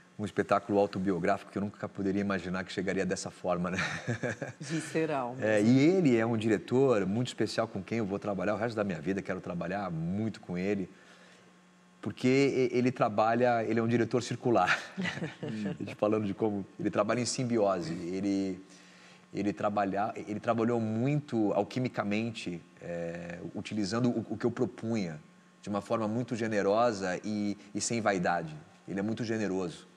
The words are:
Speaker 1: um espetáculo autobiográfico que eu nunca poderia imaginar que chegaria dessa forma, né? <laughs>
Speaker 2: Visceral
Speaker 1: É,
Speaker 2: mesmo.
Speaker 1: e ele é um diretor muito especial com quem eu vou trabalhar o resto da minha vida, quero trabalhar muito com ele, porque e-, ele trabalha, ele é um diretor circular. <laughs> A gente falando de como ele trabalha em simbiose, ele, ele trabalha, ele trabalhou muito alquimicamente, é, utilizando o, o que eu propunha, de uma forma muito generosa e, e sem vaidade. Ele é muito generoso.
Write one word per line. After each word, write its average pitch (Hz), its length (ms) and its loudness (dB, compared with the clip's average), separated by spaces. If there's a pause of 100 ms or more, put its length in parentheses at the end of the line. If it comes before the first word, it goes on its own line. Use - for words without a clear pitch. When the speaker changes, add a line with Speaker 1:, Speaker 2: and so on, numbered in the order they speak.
(180)
Speaker 1:
um 110 60 -6
espetáculo 101 540 0
autobiográfico 98 720 0
que - 80 -6
eu 98 40 0
nunca 104 260 -6
poderia 98 320 -2
imaginar 95 440 -2
que - 80 -12
chegaria 95 320 -2
dessa 92 260 -4
forma, 90 400 -2
né? 90 80 -2 (440)
<laughs> 127 380 -6
Speaker 2:
Visceral 151 800 -4
Speaker 1:
É, 107 200 4
Speaker 2:
mesmo. 110 120 8
Speaker 1:
e 135 80 8
ele 156 360 6
é 113 80 6
um 117 120 2
diretor 113 720 4
muito 113 220 0
especial 113 380 -2
com 104 160 -6
quem 110 160 -4
eu 113 80 0
vou 98 120 -2
trabalhar 101 360 -2
o 101 40 -2
resto 110 180 -2
da 107 80 2
minha 87 160 -4
vida, 98 220 -2
quero 92 180 -6
trabalhar 90 500 -4
muito 92 500 -4
com 90 160 -8
ele, 95 320 0 (1120)
porque - 280 -2 (440)
e-, - 60 0
ele 127 140 4
trabalha, 117 720 2
ele 113 160 2
é - 20 4
um 113 60 0
diretor 117 340 2
circular. 113 560 2 (200)
<laughs> 170 440 -6
A 151 80 -6 (320)
gente 101 140 -6
falando 107 300 2
de 98 80 -2
como 101 300 -2 (140)
ele 104 120 -2
trabalha 110 300 2
em 120 60 -2
simbiose, 98 680 0
ele, 95 680 -2 (720)
ele 101 200 -2
trabalha, 104 640 0
ele 107 240 -6
trabalhou 117 400 0
muito 113 760 0
alquimicamente, 104 1080 -2 (180)
é, 87 600 -8 (140)
utilizando 107 560 0
o, 113 200 -2
o 110 60 -4
que - 80 -2
eu 123 60 2
propunha, 110 680 -4 (420)
de - 100 -14
uma 101 100 -2
forma 113 260 -2
muito 117 300 -2
generosa 101 880 2
e, 104 320 -2 (180)
e 107 60 -4
sem 117 200 0
vaidade. 87 540 0 (320)
Ele 95 140 -4
é - 20 0
muito 110 220 -2
generoso. 95 720 -2